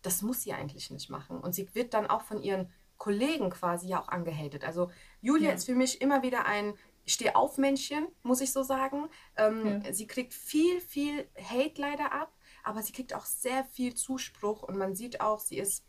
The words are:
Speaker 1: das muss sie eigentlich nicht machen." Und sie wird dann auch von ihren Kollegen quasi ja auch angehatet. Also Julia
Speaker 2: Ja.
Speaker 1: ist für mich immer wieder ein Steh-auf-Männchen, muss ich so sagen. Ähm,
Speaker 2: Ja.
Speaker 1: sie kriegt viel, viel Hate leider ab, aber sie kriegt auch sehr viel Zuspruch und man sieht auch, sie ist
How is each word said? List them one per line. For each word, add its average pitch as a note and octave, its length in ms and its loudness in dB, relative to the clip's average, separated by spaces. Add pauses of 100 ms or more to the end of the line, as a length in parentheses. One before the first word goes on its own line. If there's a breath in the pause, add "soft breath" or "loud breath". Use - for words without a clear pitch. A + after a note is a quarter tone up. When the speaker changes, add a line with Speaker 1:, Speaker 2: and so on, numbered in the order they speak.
Speaker 1:
das F3+ 200 -2
muss A#3 200 -2
sie G#3+ 100 -6
eigentlich - 380 -8
nicht - 180 -12
machen." D3+ 320 -10
Und F3+ 140 -4
sie F#3+ 200 -6
wird A#3+ 200 -2
dann G#3+ 140 2
auch G#3+ 140 2
von G#3 200 -6
ihren F#3+ 280 0 (280 loud breath)
Kollegen G#3+ 520 2
quasi F3+ 380 -2
ja F3+ 140 0
auch - 60 -12
angehatet. D3+ 560 -4
Also F3+ 260 0 (320 loud breath)
Julia D4 260 4
Speaker 2:
Ja. C#4 60 4
Speaker 1:
ist F3 100 -4
für B3+ 100 0
mich B3+ 280 4
immer C#4 200 6
wieder B3 240 0
ein G#3 280 0 (300 soft breath)
Steh-auf-Männchen, C#4 1000 2 (160)
muss B3+ 180 4
ich C4+ 120 0
so C4+ 100 2
sagen. C4+ 460 0 (280 loud breath)
Ähm, G#3+ 480 4
Speaker 2:
Ja. F3+ 80 -6
Speaker 1:
sie G#3+ 140 -4
kriegt - 260 -6
viel, F4 480 2
viel D4 460 -4 (100)
Hate B3 440 -2
leider C#4+ 320 -2
ab, - 200 -4 (300 loud breath)
aber G#3+ 180 -4
sie G#3+ 120 -8
kriegt B3+ 200 -8
auch - 120 -6
sehr C4 400 -2
viel B3 300 -2
Zuspruch G#3+ 680 -4
und - 140 -6
man G3 180 0
sieht A#3 260 -8
auch, G#3+ 200 2
sie - 180 -4
ist - 300 -2